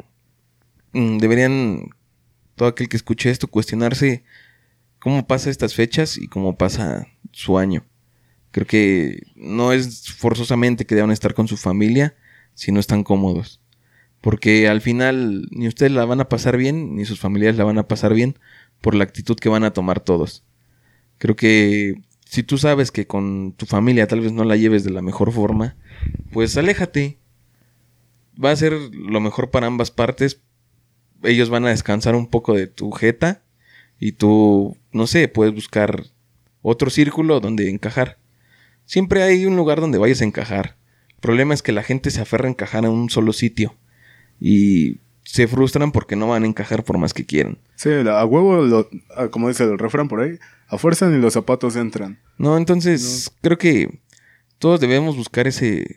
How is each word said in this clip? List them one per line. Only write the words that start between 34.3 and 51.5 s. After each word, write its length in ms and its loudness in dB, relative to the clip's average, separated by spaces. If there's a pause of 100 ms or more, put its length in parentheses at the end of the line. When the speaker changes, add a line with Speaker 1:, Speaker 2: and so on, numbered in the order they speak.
Speaker 1:
no 140 0
sé, 220 2
puedes 260 2
buscar 500 -2 (580)
otro 280 0
círculo 500 2
donde 300 -2
encajar. 480 -4 (640)
Siempre 380 0
hay 240 4
un 100 2
lugar 240 2
donde 180 0
vayas 220 4
a 40 2
encajar. 520 -4 (320)
El 120 -20
problema 340 2
es 80 -2
que 100 -2
la 100 -2
gente 280 -4
se 100 -4
aferra 260 -2
a 40 -2
encajar 340 -4
en 60 2
un 180 0
solo 240 2
sitio 420 -2 (640)
y 600 4 (260)
se 240 0
frustran 420 0
porque 240 -2
no 140 -2
van 160 0
a 20 2
encajar 380 -4
por 140 -2
más 160 -2
que 100 -6
quieran. 340 -2 (160)
Speaker 2:
Sí, 140 -4 (160)
la, 160 2
a 60 4
huevo, 360 4
lo, 260 4 (280)
a, 120 -4
como 200 -2
dice 160 0
el 140 2
refrán 300 -2
por 120 -4
ahí, 180 -6 (300)
"a 100 -6
fuerza 300 0
ni 100 4
los 140 4
zapatos 420 -2